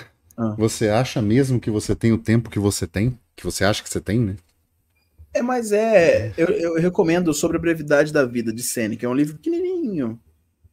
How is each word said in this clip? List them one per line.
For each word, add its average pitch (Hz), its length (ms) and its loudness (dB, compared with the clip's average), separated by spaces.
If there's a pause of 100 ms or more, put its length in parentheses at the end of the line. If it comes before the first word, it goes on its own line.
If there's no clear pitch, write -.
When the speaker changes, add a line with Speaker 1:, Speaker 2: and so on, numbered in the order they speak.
(360)
Speaker 1:
Ah. 110 220 -2
Speaker 2:
Você 110 300 0
acha 117 340 0
mesmo 123 380 2
que - 100 -4
você 107 240 -2
tem 113 180 2
o 110 60 2
tempo 117 320 0
que - 80 -4
você 101 280 0
tem? 110 320 -2 (180)
Que - 80 -18
você 90 200 -2
acha 104 180 0
que - 60 -16
você - 120 -6
tem, 98 180 -2
né? 101 180 -2 (960)
Speaker 1:
É, 277 100 -4
mas 240 280 -2
é, 170 640 4
eu, 165 120 2
eu 170 320 -2
recomendo 175 520 2
Sobre 165 260 -2
a - 20 -2
Brevidade 151 520 2
da 147 120 2
Vida, 117 280 -4
de 117 100 -10
Sêneca. 117 440 -4
É - 20 -2
um 123 60 -2
livro 151 220 0
pequenininho, 320 840 -4 (540)